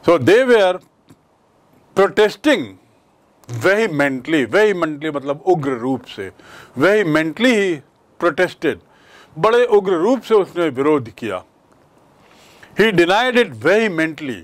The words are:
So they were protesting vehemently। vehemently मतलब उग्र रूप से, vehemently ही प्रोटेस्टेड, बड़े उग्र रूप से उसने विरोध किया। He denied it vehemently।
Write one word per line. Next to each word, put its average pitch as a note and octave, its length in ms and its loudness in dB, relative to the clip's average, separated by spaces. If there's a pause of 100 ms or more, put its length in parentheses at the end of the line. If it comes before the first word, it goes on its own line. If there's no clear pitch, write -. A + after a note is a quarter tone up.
So E3+ 100 4
they G3+ 300 4
were F#3+ 300 2 (1200)
protesting G3+ 640 0 (960)
vehemently। D3 880 0
vehemently D#3 720 -2
मतलब C#3+ 300 -8
उग्र D#3+ 240 0
रूप B2 340 -4
से, F#2+ 280 -14 (460)
vehemently D#3+ 680 0
ही G3+ 280 0 (460)
प्रोटेस्टेड, E3 580 -2 (600)
बड़े A3+ 260 2
उग्र G3 280 2
रूप G#3+ 300 0
से A3+ 120 -2
उसने E3+ 340 0
विरोध C3+ 420 -2
किया। F#2+ 340 -8 (1400)
He A3 120 4
denied F#3+ 400 2
it A3+ 200 2
vehemently। D#3+ 920 -2